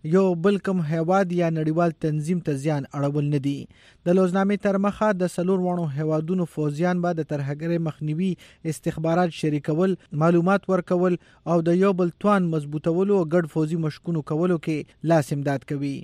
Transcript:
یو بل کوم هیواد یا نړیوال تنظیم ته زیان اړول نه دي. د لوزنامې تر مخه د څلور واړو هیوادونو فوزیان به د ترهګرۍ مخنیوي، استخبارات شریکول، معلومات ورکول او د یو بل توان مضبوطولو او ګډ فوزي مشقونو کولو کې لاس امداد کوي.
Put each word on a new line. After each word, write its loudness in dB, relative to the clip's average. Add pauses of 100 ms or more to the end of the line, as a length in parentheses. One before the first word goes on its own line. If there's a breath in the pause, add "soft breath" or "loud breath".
(140)
یو 6 (220)
بل 2
کوم 0
هیواد 2
یا 2
نړیوال 0
تنظیم -2
ته -2
زیان -2
اړول -2
نه -2
دي. -6 (480 soft breath)
د 4
لوزنامې 0
تر 0
مخه 0
د -2
څلور 0
واړو -2
هیوادونو -2
فوزیان -2
به -2
د -6
ترهګرۍ -4 (120)
مخنیوي، -4 (400 loud breath)
استخبارات -2
شریکول، 0 (220 soft breath)
معلومات 2
ورکول 0 (220 soft breath)
او 0
د 4
یو 2
بل -2
توان 2
مضبوطولو 0
او -2
ګډ 0
فوزي 0
مشقونو -4
کولو 0
کې -6
لاس 2
امداد -4
کوي. -6